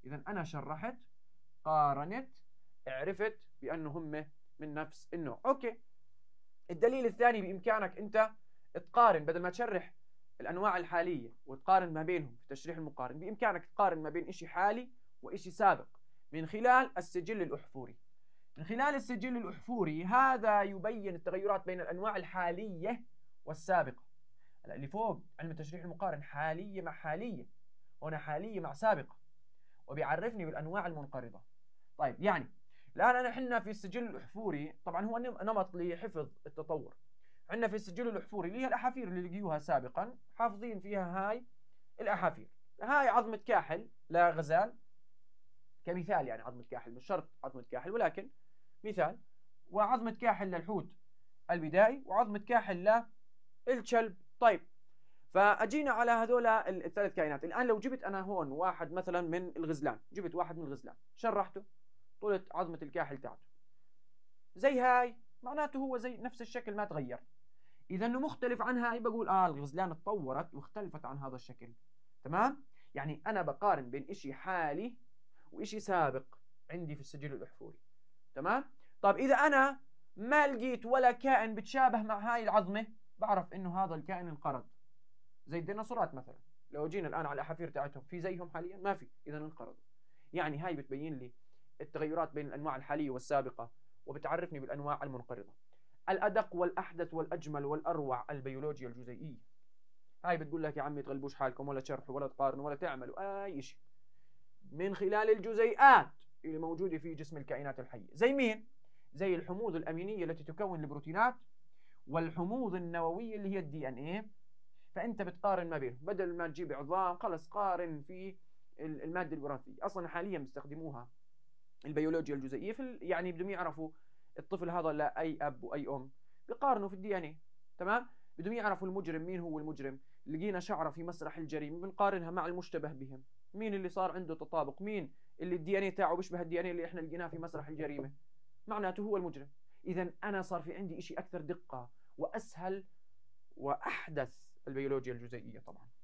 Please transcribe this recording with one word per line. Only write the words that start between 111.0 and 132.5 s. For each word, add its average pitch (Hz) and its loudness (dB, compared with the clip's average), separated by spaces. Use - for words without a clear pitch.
والحموض 175 0
النووية 170 -2
اللي 202 -2
هي 196 0
الدي 151 -4
ان 131 -4
ايه. 170 -4
فأنت 208 -2
بتقارن 180 2
ما 160 -2
بينهم، 127 -2
بدل 180 0
ما 170 -2
تجيب 156 -6
عظام، 180 2
خلص 180 -2
قارن 175 0
في 185 -10
ال-، 156 -6
المادة 160 -2
الوراثية. 143 -6
أصلًا 190 -4
حاليًا 180 -2
بيستخدموها 143 -8
البيولوجيا 151 2
الجزيئية 135 -2
في 240 -6
ال-، 254 -6
يعني 175 2
بدهم 180 -4
يعرفوا 160 -2
الطفل 175 -2
هذا 170 2
لأي 151 0
أب 135 -2
وأي 143 -4
أم، 135 -4
بيقارنوا 233 4
في 196 -8
الدي 190 -2
ان 175 -2
ايه. 151 -8
تمام؟ 214 2
بدهم 185 -2
يعرفوا 196 0
المجرم 165 -2
مين 180 -4
هو 160 -4
المجرم. 139 -6
لقينا 180 0
شعرة 165 0
في 160 -8
مسرح 165 -6
الجريمة، 151 -4
بنقارنها 190 2
مع 175 0
المشتبه 170 -4